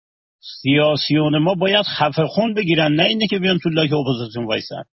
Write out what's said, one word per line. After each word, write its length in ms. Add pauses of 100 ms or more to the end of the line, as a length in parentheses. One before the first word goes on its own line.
(640)
سیاسیون 760
ما 160
باید 320
خفه 400
خون 280
بگیرن، 380
نه 120
اینه 220
که 120
بیان 200
تو 100
لاک 240
اپوزیسیون 540
وایسن. 360 (100)